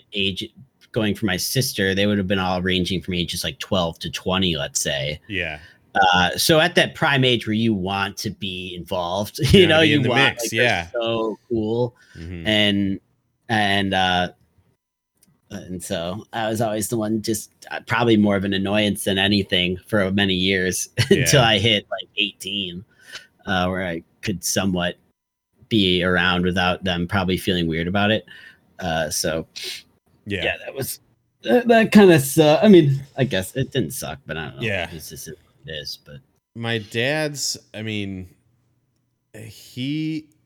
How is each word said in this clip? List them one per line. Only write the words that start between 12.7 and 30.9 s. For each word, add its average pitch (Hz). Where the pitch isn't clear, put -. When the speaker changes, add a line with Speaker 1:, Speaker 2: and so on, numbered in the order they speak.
Speaker 1:
and, 98
uh, 90
and 87
so 90
I 113
was 110
always 107
the 120
one 110
just, 107
uh, 76
probably 117
more 104
of 95
an 98
annoyance 101
than 98
anything 95
for 98
many 98
years 92
<laughs> -
Speaker 2:
Yeah. 196
Speaker 1:
until 135
I 110
hit, 104
like, -
eighteen, 98
uh, 92
where 92
I 85
could 92
somewhat 90
be 92
around 90
without 90
them 87
probably 92
feeling 87
weird 82
about 101
it. 107
Uh, 80
so 80
Speaker 2:
Yeah. 98
Speaker 1:
yeah, 87
that 117
was, -